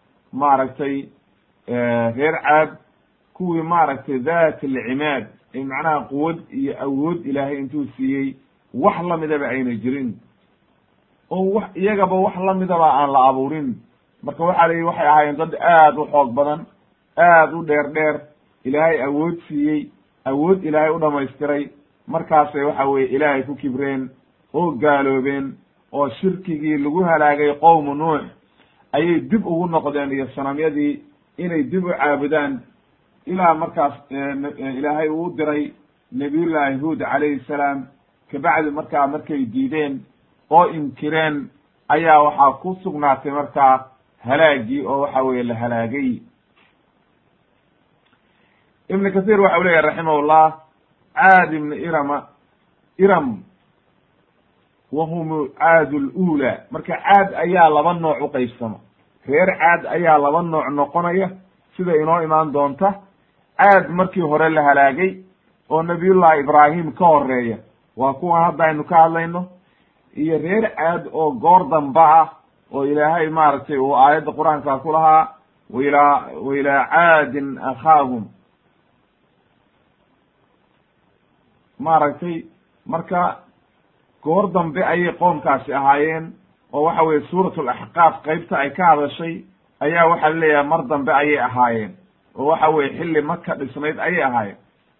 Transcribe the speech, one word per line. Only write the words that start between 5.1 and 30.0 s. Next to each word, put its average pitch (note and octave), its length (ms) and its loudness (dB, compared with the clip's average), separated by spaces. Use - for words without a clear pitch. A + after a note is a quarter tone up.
ee C3 100 -10
macnaha C#3+ 440 -4
quwad D#3 300 -4
iyo C#3 300 -4
awood C#3 440 -4
Ilaahay C#3 320 -4
intuu C#3 280 -8
siiyey, C3+ 400 -4
wax E3 280 0
la F3 140 -4
midaba D3+ 320 -4
ayna B2+ 260 -4
jirin, B2 400 -6
oo F#3+ 240 -2
wax, G#3 100 -2
iyagaba F#3+ 400 0
wax F#3+ 200 0
la F#3+ 180 -2
midaba F3 380 2
aan C#3+ 200 2
la C3+ 160 6
abuurin." C3+ 460 -2
Marka D3 220 -8
waxaa F3 220 2
la E3 80 0
yidhi, E3 100 -4
waxay E3+ 240 -2
ahaayeen D3 280 4
dad D#3+ 240 -4
aad D#3 380 6
u D3+ 80 -4
xoog C#3+ 280 0
badan, D3 320 -2
aad D#3+ 380 6
u E3+ 100 -8
dheer D3 300 0
dheer, D#3 260 -2
Ilaahay D3 380 0
awood D3+ 340 -2
siiyey, D3+ 420 -4
awood D#3+ 400 0
Ilaahay D#3 260 2
u E3 80 -2
dhamaystiray, C#3+ 680 -4
markaasay D#3 580 0
waxa C#3+ 220 -2
weeye C3+ 220 0
Ilaahay C#3 340 0
ku C3+ 140 -12
kibreen, C3+ 540 -6
oo E3+ 160 -2
gaaloobeen, C#3 840 -2
oo C#3 160 -2
shirkigii D#3 680 -4
lagu D3 260 -2
halaagay D3 560 2
qowmu D#3 340 4
Nuux D3+ 280 -2
ayay D#3+ 280 0
dib E3+ 260 -2
ugu F3 220 -2
noqdeen, C#3+ 440 -4